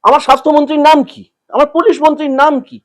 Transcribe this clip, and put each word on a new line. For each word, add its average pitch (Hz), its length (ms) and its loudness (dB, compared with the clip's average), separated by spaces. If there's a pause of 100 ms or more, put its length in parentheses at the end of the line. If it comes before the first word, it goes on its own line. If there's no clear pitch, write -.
আমার 277 180 0
স্বাস্থ্যমন্ত্রীর 294 600 0
নাম 302 240 2
কি, - 200 -18 (240)
আমার 277 180 0
পুলিশ 294 360 -2
মন্ত্রীর 302 280 -2
নাম 277 300 0
কি? - 240 -20